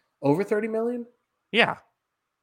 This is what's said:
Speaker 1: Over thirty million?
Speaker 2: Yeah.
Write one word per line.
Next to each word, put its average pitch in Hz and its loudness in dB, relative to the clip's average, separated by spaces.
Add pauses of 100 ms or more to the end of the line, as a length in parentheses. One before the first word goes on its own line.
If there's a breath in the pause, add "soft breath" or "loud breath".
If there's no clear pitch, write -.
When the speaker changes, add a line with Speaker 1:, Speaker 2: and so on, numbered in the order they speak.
(220)
Speaker 1:
Over 147 2
thirty 208 -2
million? 233 -4 (460)
Speaker 2:
Yeah. 220 2 (640)